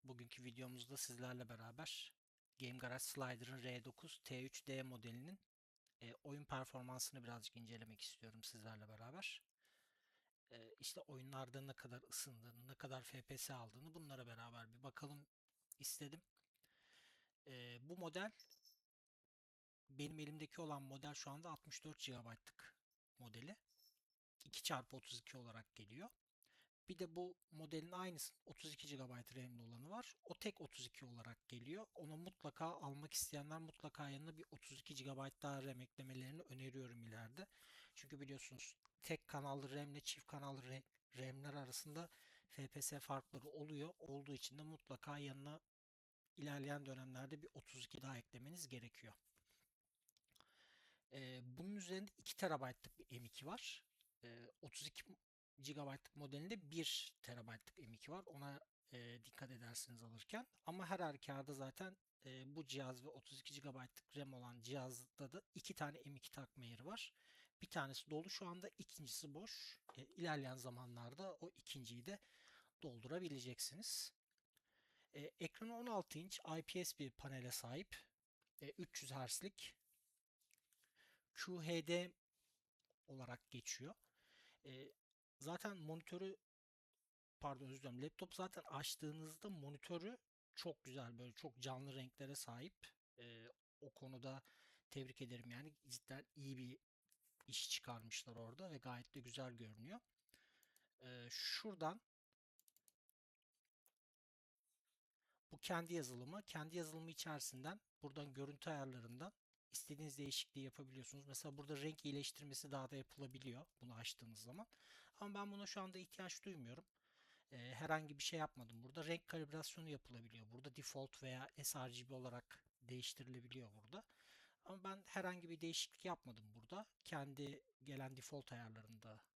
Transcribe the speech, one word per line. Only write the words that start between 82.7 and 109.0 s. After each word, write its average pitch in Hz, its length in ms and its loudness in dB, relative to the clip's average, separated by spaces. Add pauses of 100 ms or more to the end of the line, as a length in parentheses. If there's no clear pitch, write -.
olarak 123 440 -4
geçiyor. 135 440 0 (720)
E, 131 260 -8 (480)
zaten 175 380 2
monitörü, 180 600 -2 (1040)
pardon, 135 260 2
özür 131 160 -4
dilerim, 127 200 0
laptop 160 340 0
zaten 185 280 2
açtığınızda 156 840 2
monitörü 170 680 0 (380)
çok - 280 2
güzel, 123 360 0
böyle 120 140 -2
çok 131 260 -2
canlı 131 340 2
renklere 135 420 -2
sahip. 131 380 -2 (460)
E, 117 280 -8 (340)
o 139 80 -4
konuda 131 540 -2 (480)
tebrik 131 300 -2
ederim 120 300 -2
yani. 143 220 -4 (160)
Cidden 123 360 -4 (100)
iyi 135 220 0
bir 127 220 -2 (680)
iş - 220 4
çıkarmışlar 113 640 2
orada 123 360 -2
ve 139 60 0
gayet 127 380 -2
de 143 40 0
güzel 123 340 0
görünüyor. 117 460 -4 (1000)
E, 123 280 -4
şuradan 180 720 4 (3500)
bu 147 60 -10
kendi 170 360 4
yazılımı, 135 500 4
kendi 160 340 0
yazılımı 160 320 2
içerisinden 151 720 2 (220)
buradan 143 320 -2
görüntü 139 360 0
ayarlarından 131 640 0 (380)